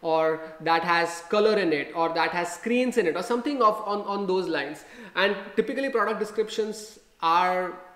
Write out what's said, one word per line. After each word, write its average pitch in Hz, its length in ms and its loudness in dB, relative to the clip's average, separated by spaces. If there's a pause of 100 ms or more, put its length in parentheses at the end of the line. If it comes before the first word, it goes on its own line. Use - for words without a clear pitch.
or 160 400 2 (180)
that 165 240 2
has 170 460 0
color 208 280 4
in 180 160 2
it, 143 220 -2
or 165 180 0
that 165 180 2
has 175 220 -4
screens 240 440 0
in 196 100 2
it, 156 80 0
or 180 80 -2
something 254 380 0
of, 214 260 4
on, 202 140 -2
on 202 260 -4
those 185 200 2
lines. 151 380 -4 (300)
And 196 200 2 (200)
typically 262 340 0
product 214 300 0
descriptions 214 800 -4 (220)
are 180 580 2 (160)